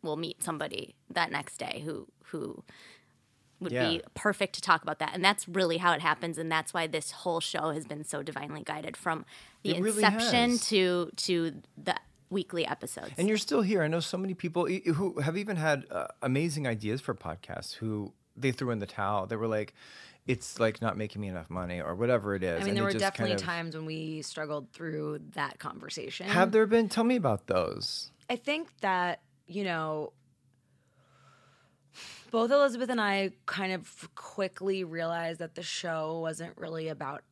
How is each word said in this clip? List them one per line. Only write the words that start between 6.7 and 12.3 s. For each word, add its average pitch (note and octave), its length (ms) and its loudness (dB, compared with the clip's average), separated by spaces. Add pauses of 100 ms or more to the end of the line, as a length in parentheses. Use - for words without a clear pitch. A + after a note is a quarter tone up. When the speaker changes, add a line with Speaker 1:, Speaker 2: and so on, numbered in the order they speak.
Speaker 1:
why E3 120 2
this D#3 240 -2
whole E3 300 -2
show D#3+ 300 -2
has D3+ 160 -4
been D3 180 -8
so D3 180 -6
divinely D3 400 -8
guided D3+ 340 -6
from D#3+ 280 -2 (380)
the E3+ 140 0
Speaker 2:
It F3 40 0
really G#3+ 240 2
Speaker 1:
inception A#3+ 460 6
Speaker 2:
has. A#3+ 180 0
Speaker 1:
to, F3+ 480 4
to E3 460 0 (200)
the F3+ 140 0 (320)
weekly F3 380 -2